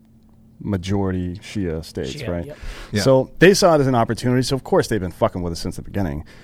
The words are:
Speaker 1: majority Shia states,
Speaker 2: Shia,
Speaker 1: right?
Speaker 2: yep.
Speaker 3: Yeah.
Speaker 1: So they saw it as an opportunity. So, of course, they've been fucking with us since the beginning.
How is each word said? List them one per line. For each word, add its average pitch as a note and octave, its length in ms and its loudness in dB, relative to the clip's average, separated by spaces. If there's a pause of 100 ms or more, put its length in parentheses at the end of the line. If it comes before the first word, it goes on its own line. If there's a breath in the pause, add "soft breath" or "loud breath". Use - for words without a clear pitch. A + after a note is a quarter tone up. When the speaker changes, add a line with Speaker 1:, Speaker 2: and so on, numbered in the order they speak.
(600)
Speaker 1:
majority F#2 800 -4
Shia E2+ 480 -6
states, C#2 300 -10
Speaker 2:
Shia, D2+ 140 -10
Speaker 1:
right? E2+ 160 -6
Speaker 2:
yep. - 120 -16 (340 loud breath)
Speaker 3:
Yeah. G#2+ 100 -2
Speaker 1:
So C3 380 4
they F#3 140 10
saw F3 220 4
it D3 60 4
as C3 60 2
an C3 80 2
opportunity. A#2+ 460 0
So, C3+ 140 -2
of C3 80 -8
course, F3 240 2
they've A2 140 -2
been F2+ 100 -6
fucking G2+ 300 -2
with F2 120 -4
us E2+ 60 -8
since F2 160 -6
the - 60 -12
beginning. E2 440 -6 (180 loud breath)